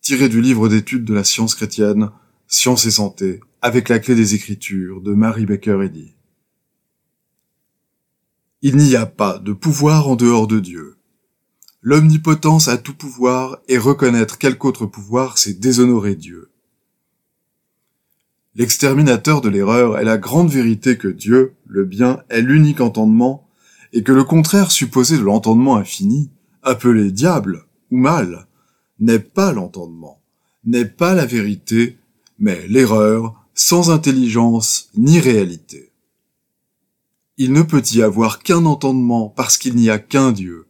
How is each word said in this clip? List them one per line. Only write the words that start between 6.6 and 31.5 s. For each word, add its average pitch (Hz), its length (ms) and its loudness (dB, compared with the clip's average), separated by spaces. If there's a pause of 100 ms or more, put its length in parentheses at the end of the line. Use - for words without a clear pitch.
Il 139 160 0
n'y 143 180 6
a 113 120 0
pas 95 320 -4
de 95 140 -8
pouvoir 147 560 0
en 131 80 0
dehors 117 300 2
de 107 140 -2
Dieu. 87 380 -14 (800)
L'omnipotence 156 880 2
a 120 100 -2
tout 135 160 -16
pouvoir 127 720 -4
et 127 120 2
reconnaître 120 600 0
quelque 135 280 -2
autre 120 200 -4
pouvoir, 110 520 -6
c'est 101 200 -4
déshonorer 120 560 2
Dieu. 85 380 -18 (2000)
L'exterminateur 135 840 2
de 117 80 -2
l'erreur 104 500 0
est 110 60 -2
la 110 140 0
grande 156 320 0
vérité 117 480 0
que 101 100 -6
Dieu, 127 460 0 (120)
le 98 180 -2
bien, 117 440 -2
est 113 140 -2
l'unique 147 380 2
entendement 117 680 0 (440)
et 117 120 -2
que 135 80 2
le 135 100 6
contraire 160 480 2
supposé 127 460 0
de 127 60 0
l'entendement 113 540 2
infini, 107 540 -4 (320)
appelé 113 480 0
diable, 104 560 -2 (260)
ou 127 60 0
mal, 127 500 -2 (500)
n'est 113 220 2
pas 190 320 -2
l'entendement, 85 680 -12 (440)
n'est 120 220 0
pas 175 280 0
la 160 120 0
vérité, 113 720 -4 (400)